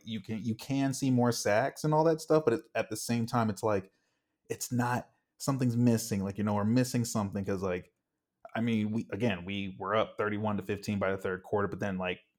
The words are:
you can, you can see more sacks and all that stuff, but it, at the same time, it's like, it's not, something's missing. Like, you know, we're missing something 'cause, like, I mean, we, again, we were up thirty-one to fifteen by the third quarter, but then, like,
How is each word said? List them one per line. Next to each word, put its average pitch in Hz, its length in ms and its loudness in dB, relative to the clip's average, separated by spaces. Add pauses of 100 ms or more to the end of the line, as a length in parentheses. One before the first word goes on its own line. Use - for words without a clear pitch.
you 110 160 -8
can, 107 220 -8
you 113 120 -2
can 135 380 -2
see 131 180 0
more 120 200 6
sacks 113 540 0
and 156 80 2
all 156 120 6
that 165 160 4
stuff, 156 240 4
but 117 100 0
it, 110 60 -4 (140)
at 113 140 -2
the 107 80 -6
same 117 280 0
time, 117 240 2
it's 104 140 -4
like, 104 280 0 (580)
it's - 220 -6
not, 120 380 -2 (280)
something's 127 400 0
missing. 113 460 4
Like, 98 140 -4
you 104 60 -2
know, 104 120 2
we're 104 100 2
missing 123 400 2
something 101 400 -2
'cause, 98 180 -2
like, 90 280 -4 (640)
I 113 60 -2
mean, 110 300 0
we, 113 200 -4
again, 98 340 -2
we 98 340 -6
were 98 160 -2
up - 220 0
thirty-one 104 400 -2
to 95 60 -4
fifteen 104 360 -4
by 95 120 2
the 98 60 -2
third 92 260 -6
quarter, 101 260 0
but 92 100 -8
then, 98 180 -2
like, 92 220 -4 (200)